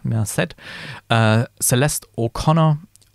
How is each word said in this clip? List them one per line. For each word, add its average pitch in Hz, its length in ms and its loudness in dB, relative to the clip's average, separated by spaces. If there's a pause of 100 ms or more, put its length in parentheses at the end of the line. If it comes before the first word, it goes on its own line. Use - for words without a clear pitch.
Merced, 113 520 -2 (540)
äh, 113 340 4 (160)
Celeste - 560 0
O'Connor 156 640 2 (380)